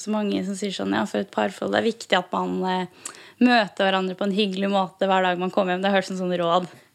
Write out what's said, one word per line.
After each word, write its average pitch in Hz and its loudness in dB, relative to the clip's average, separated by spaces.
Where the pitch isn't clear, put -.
så - -8
mange 208 0
som 196 -4
sier 196 -4
sånn, 196 -4
«Ja, 220 0
for 208 -4
et 196 -6
parforhold, 202 -2
det 214 2
er 226 2
viktig - 0
at 180 -2
man, 185 -2
eh, 185 -2
møter 233 4
hverandre 190 0
på 208 -2
en 202 0
hyggelig 196 0
måte 190 0
hver 190 4
dag 180 0
man 180 -2
kommer 185 2
hjem.» 190 -4
Det 196 2
har 196 4
jeg - 2
hørt - -10
som 190 -6
sånn 180 -2
råd. 170 2